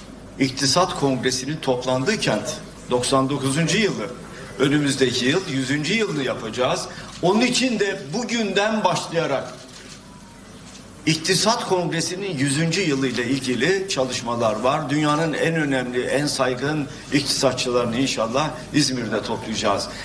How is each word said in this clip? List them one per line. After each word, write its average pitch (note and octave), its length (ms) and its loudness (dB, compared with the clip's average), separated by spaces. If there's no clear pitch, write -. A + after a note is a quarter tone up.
İktisat C3+ 640 2
Kongresi'nin B2+ 560 0
toplandığı C3 640 0
kent. G#2+ 360 0
Doksan C3 400 4
dokuzuncu D3+ 480 2
yılı. B2+ 280 0
Önümüzdeki C3 680 2
yıl D#3+ 240 2
yüzüncü C#3 460 0
yılını F3 280 0
yapacağız. A#2+ 600 -2
Onun G3 180 4
için B3 380 2
de G3 240 0
bugünden G#3+ 720 0
başlayarak D#3+ 720 0
İktisat F#3 600 2
Kongresi'nin F3 720 0
yüzüncü D#3 420 2
yılı C3+ 280 2
ile A#2 180 0
ilgili C3+ 600 2
çalışmalar A#2 720 0
var. C#3 300 0
Dünyanın D3 420 2
en E3 220 0
önemli, B2+ 500 0
en C#3+ 220 0
saygın C#3 600 0
iktisatçılarını B2 840 2
inşallah B2+ 540 0
İzmir'de A#2+ 480 2
toplayacağız. A2 640 0